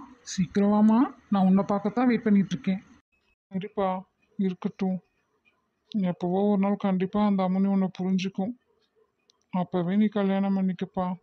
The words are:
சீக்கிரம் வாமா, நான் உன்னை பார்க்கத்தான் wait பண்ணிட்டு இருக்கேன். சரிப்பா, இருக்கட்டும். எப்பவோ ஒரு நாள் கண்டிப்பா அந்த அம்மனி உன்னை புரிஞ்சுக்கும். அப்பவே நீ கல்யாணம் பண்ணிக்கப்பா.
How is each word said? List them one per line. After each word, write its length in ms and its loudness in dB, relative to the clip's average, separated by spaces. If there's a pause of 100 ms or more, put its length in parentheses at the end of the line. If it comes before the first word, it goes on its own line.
(220)
சீக்கிரம் 540 0
வாமா, 240 4 (300)
நான் 180 2
உன்னை 160 4
பார்க்கத்தான் 440 -2
wait 160 0
பண்ணிட்டு 300 2
இருக்கேன். 300 -4 (680)
சரிப்பா, 380 -4 (500)
இருக்கட்டும். 600 -4 (920)
எப்பவோ 480 -2 (100)
ஒரு 120 2
நாள் 160 0
கண்டிப்பா 480 -2
அந்த 180 2
அம்மனி 240 0
உன்னை 260 0
புரிஞ்சுக்கும். 600 -4 (1000)
அப்பவே 440 -2
நீ 120 4
கல்யாணம் 500 0
பண்ணிக்கப்பா. 500 -2 (160)